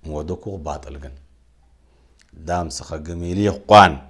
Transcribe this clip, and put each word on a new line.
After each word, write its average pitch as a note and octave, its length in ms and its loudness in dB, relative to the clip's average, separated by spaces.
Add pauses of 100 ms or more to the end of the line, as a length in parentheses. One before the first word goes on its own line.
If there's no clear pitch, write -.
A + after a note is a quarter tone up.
ودوكو D#2+ 500 -10
باطل D2 440 -12
جن C2 140 -18 (1160)
دام E2+ 380 -6
سخا - 260 -12
جميلة F2 720 -4
قوان F#2+ 300 8 (120)